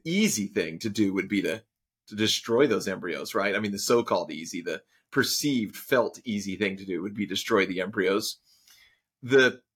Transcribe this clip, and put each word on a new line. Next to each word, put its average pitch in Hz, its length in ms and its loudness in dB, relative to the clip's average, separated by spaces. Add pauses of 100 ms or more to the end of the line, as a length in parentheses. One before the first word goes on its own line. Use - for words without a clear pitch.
easy 165 420 2
thing 82 320 -4
to 113 100 -6
do 98 240 2
would 95 160 -2
be 101 140 0
to, 85 200 -2 (460)
to 104 60 -14
destroy 113 520 2
those 98 220 0
embryos, 90 460 -6
right? 101 220 0
I - 20 0
mean, 107 140 -2
the 98 60 -6
so-called 113 520 2
easy, 82 320 -8
the 82 200 -8 (280)
perceived, 127 640 0
felt - 480 0
easy 98 320 -4
thing 95 200 -2
to 95 80 -14
do 90 180 -4
would 101 120 -8
be 104 120 -4
destroy 98 400 2
the 92 140 -4
embryos. 98 580 0 (800)
The, 127 400 4 (160)